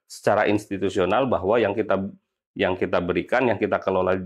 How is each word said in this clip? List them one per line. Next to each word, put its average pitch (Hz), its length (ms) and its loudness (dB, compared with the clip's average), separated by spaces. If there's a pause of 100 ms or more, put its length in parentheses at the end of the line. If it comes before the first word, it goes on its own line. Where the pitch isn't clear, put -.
secara - 420 0
institusional 98 800 0
bahwa 98 320 0
yang 101 160 2
kita, 98 380 -2 (420)
yang 92 220 0
kita 92 240 -2
berikan, 90 480 0
yang 110 100 0
kita 101 220 0
kelola 92 480 0